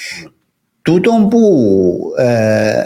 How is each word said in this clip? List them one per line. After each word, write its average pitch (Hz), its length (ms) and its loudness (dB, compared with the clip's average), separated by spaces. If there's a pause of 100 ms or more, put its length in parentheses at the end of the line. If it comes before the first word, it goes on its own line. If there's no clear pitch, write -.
(800)
Τούτο 208 480 0
που, 110 880 0
ε, 110 680 0